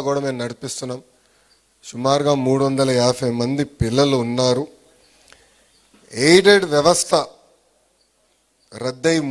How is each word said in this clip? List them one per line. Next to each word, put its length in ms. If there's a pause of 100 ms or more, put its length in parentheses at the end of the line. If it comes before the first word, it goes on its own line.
కూడా 180
మేము 180
నడిపిస్తున్నాం. 580 (880)
సుమారుగా 440 (120)
మూడు 220
వందల 220 (140)
యాభై 260 (120)
మంది 220 (180)
పిల్లలు 440
ఉన్నారు. 380 (1600)
ఎయిడెడ్ 480
వ్యవస్థ 400 (1700)
రద్దయి 480